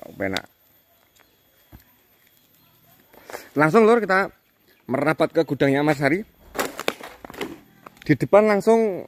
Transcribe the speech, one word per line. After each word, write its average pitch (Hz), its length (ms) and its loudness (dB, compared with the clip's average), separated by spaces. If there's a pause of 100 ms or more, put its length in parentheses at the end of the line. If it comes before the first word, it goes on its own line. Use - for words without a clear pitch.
(140)
penak. 95 320 -6 (3000)
Langsung, 156 320 4
Lur, 226 160 4
kita 190 280 0 (560)
merapat 151 480 -2
ke 165 120 0
gudangnya 139 360 0
Mas 147 200 0
Ari. 156 240 0 (1800)
Di 147 160 0
depan 196 260 4
langsung 214 640 0